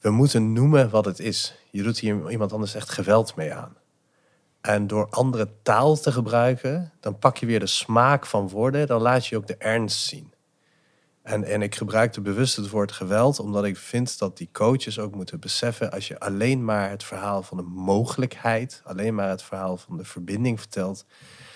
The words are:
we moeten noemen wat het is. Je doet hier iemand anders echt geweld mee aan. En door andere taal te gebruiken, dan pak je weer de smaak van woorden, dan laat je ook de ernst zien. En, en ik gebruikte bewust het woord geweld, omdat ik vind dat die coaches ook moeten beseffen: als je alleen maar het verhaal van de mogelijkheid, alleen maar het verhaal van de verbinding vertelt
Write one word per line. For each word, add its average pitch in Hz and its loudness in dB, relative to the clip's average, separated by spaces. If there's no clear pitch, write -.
we 107 2
moeten 113 4
noemen 131 6
wat 107 4
het 95 -4
is. - -4
Je 101 -4
doet 110 -2
hier 104 -2
iemand 104 -2
anders 107 -4
echt - -10
geweld 107 4
mee 78 -4
aan. - -14
En 104 2
door 104 0
andere 120 2
taal 135 6
te 147 2
gebruiken, 123 0
dan 104 -6
pak 131 4
je 117 -6
weer 113 2
de 98 -4
smaak 127 2
van 101 0
woorden, 131 0
dan 120 2
laat 123 4
je 117 -4
ook 107 -4
de - -8
ernst 110 -2
zien. - -12
En, 107 -2
en 104 -2
ik 104 -4
gebruikte 110 0
bewust 101 0
het 101 -6
woord 101 -2
geweld, 110 2
omdat 104 -2
ik 98 -2
vind - -4
dat 95 -4
die 87 -12
coaches 113 0
ook 104 -6
moeten 95 -10
beseffen: - -4
als 98 -8
je - -14
alleen 117 0
maar 104 0
het 101 -10
verhaal 98 -4
van 92 -12
de 90 -6
mogelijkheid, 113 0
alleen 107 -4
maar 98 0
het 92 -4
verhaal 95 -6
van - -12
de 85 -8
verbinding 104 -4
vertelt 95 -6